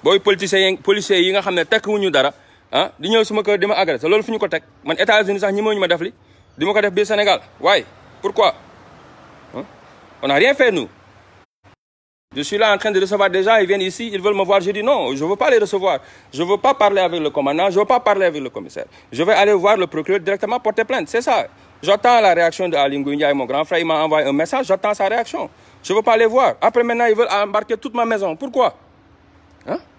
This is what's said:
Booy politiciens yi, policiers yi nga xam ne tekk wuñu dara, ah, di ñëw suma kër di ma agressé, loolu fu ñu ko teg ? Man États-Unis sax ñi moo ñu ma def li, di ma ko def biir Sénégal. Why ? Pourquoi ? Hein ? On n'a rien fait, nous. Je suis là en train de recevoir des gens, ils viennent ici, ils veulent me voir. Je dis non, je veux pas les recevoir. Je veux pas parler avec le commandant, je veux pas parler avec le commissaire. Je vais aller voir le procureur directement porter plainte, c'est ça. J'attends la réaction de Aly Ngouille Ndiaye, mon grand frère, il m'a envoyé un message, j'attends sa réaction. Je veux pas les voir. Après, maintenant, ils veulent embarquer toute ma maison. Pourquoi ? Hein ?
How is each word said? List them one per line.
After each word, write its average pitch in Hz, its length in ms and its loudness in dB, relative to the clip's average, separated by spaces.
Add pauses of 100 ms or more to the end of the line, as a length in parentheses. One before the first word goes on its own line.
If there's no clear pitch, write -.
Booy 190 160 4
politiciens 190 520 0
yi, 185 60 -4
policiers 196 440 0
yi 185 100 2
nga 196 100 0
xam 190 120 -4
ne 170 120 -2
tekk 220 200 -2
wuñu 202 240 -2
dara, 139 240 2 (380)
ah, 160 260 0
di 175 120 -8
ñëw 226 140 2
suma 214 200 -4
kër 202 160 0
di 196 80 0
ma 185 80 0
agressé, 160 340 -2
loolu 214 140 2
fu 233 80 -8
ñu 220 80 -4
ko 208 80 -2
teg ? 160 160 -4 (200)
Man 160 140 -4
États-Unis 208 420 2
sax 196 140 -2
ñi 202 80 -2
moo 214 120 0
ñu 202 60 -4
ma 185 80 0
def 165 140 0
li, 196 100 -6 (460)
di 147 80 -4
ma 202 80 -2
ko 214 80 2
def 202 100 0
biir 202 140 0
Sénégal. 202 340 0 (200)
Why ? 165 260 2 (340)
Pourquoi ? 196 360 0 (1000)
Hein ? 123 80 -10 (600)
On 135 40 -4
n'a 139 60 0
rien 240 220 4
fait, 254 160 2
nous. 147 180 -4 (1500)
Je 143 60 -8
suis 196 160 -6
là 214 160 4
en 196 60 2
train 220 100 -2
de 190 100 2
recevoir 196 300 0
des 185 140 0
gens, 220 140 4
ils 196 100 2
viennent 196 140 0
ici, 190 300 -6
ils 196 80 -6
veulent 202 140 0
me 196 100 -2
voir. 196 160 2
Je 185 120 -4
dis 202 100 -6
non, 208 340 -2
je 139 80 -6
veux 185 120 -2
pas 285 160 0
les 233 80 4
recevoir. 185 400 -2 (340)
Je 135 80 -6
veux 190 160 0
pas 262 160 2
parler 202 280 2
avec 170 200 -2
le 147 80 -2
commandant, 151 400 0
je 180 80 -2
veux 208 80 2
pas 247 140 2
parler 196 260 2
avec 151 160 -2
le 127 80 -8
commissaire. 85 360 -12 (260)
Je 120 100 -4
vais 196 120 4
aller 202 200 4
voir 202 240 4
le 185 80 0
procureur 156 340 -4
directement 202 400 -4
porter 220 240 -2
plainte, 214 260 -4
c'est 233 120 -2
ça. 233 240 0 (380)
J'attends 214 360 4
la 196 140 4
réaction 170 340 0
de 160 80 -2
Aly 139 220 0
Ngouille 143 200 -4
Ndiaye, 143 180 2
mon 135 100 -2
grand 139 180 -2
frère, 170 140 -2
il 165 80 -2
m'a 156 180 0
envoyé 156 220 0
un 139 80 -2
message, 165 320 -2
j'attends 196 300 -2
sa 196 120 -2
réaction. 226 400 -4 (360)
Je 185 100 -4
veux 214 80 2
pas 226 160 2
les 226 80 4
voir. 233 340 2
Après, 226 220 2
maintenant, 233 240 0
ils 220 100 4
veulent 226 140 2
embarquer 208 480 -2
toute 220 160 -12
ma 233 120 -2
maison. 196 300 -2
Pourquoi ? 254 380 -2 (920)
Hein ? 330 100 -6 (220)